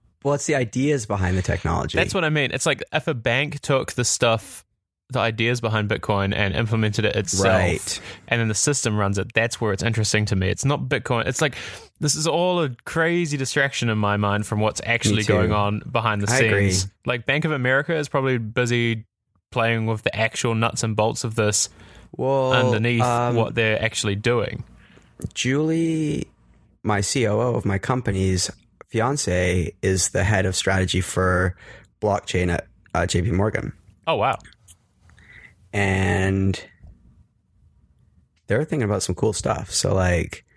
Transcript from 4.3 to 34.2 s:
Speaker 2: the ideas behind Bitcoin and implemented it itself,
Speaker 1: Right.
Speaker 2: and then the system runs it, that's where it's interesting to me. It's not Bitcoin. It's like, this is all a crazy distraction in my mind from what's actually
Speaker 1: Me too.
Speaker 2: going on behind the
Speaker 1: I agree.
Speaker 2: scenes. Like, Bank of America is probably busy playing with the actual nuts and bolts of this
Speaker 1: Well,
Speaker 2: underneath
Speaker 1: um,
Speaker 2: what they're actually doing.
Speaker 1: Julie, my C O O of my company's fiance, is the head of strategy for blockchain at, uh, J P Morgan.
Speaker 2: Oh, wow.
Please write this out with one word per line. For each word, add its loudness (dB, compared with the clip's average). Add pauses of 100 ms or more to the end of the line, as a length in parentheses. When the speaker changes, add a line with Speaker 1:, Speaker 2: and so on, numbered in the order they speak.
Speaker 2:
the -4
ideas 0
behind 0
Bitcoin 0
and 0
implemented 0
it 0
itself, 0 (100)
Speaker 1:
Right. 0 (280)
Speaker 2:
and 0
then 0
the 0
system 0
runs 0
it, -4
that's 0
where 0
it's -4
interesting 0
to 0
me. 0
It's -4
not 0
Bitcoin. -2
It's -2
like, 0 (440)
this 0
is -2
all 2
a 0 (160)
crazy 0
distraction -2
in 2
my 2
mind 0
from -2
what's 0
actually 2
Speaker 1:
Me 2
too. 2
Speaker 2:
going 2
on 0 (100)
behind 0
the -2
Speaker 1:
I 2
agree. 4
Speaker 2:
scenes. 0 (140)
Like, -4
Bank 0
of 0
America 0
is -4
probably 0
busy 0 (440)
playing 0
with -2
the -2
actual 0
nuts 0
and -2
bolts 0
of -6
this 2 (420)
Speaker 1:
Well, 0
Speaker 2:
underneath 2
Speaker 1:
um, 2
Speaker 2:
what 0
they're 2
actually -2
doing. -2 (720)
Speaker 1:
Julie, 0 (560)
my 0
C 0
O 2
O 0
of -2
my 0
company's 0 (380)
fiance, 0 (100)
is 0
the 0
head 2
of -2
strategy 0
for 0 (440)
blockchain 0
at, -4 (260)
uh, 0
J 0
P -2
Morgan. -2 (340)
Speaker 2:
Oh, 0
wow. 0 (1300)